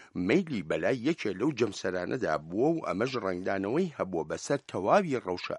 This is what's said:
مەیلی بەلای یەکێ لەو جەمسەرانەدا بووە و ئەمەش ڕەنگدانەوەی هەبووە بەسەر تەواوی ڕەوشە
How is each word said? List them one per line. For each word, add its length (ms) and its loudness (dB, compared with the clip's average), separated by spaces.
مەیلی 420 2
بەلای 380 2
یەکێ 320 0
لەو 200 2
جەمسەرانەدا 760 0
بووە 220 2
و 160 -2
ئەمەش 240 0
ڕەنگدانەوەی 760 0
هەبووە 340 -2
بەسەر 280 -2
تەواوی 540 2
ڕەوشە 340 -4